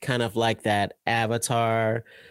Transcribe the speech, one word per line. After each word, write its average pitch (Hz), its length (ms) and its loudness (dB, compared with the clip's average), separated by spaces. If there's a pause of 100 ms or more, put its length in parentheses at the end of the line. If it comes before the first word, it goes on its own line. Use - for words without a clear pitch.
kind 123 220 0
of 107 140 -2
like 113 260 0
that 101 320 0 (120)
avatar 113 1000 0 (260)